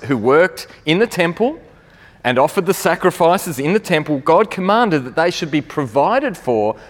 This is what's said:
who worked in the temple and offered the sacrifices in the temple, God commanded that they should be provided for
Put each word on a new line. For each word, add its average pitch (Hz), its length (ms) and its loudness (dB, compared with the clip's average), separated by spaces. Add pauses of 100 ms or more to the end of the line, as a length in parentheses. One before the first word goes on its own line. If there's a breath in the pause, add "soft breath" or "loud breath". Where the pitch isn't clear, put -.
who 135 140 -2
worked 143 500 2 (180 loud breath)
in 160 140 2
the 233 80 2
temple 196 520 -2 (640 soft breath)
and 123 140 0
offered 151 280 0
the 190 80 2
sacrifices 175 840 0
in 143 160 -2
the 214 60 2
temple, 151 400 -2
God 180 320 2
commanded 190 540 0
that 123 100 -14
they 170 160 0
should 170 180 -6
be 147 120 -2
provided 165 720 -2
for 110 400 -2 (140)